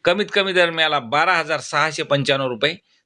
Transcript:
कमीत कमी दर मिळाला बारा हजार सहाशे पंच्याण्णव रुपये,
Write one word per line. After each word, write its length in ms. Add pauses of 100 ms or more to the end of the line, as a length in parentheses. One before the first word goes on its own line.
कमीत 280
कमी 200
दर 180
मिळाला 280
बारा 340
हजार 280
सहाशे 420
पंच्याण्णव 460
रुपये, 280 (300)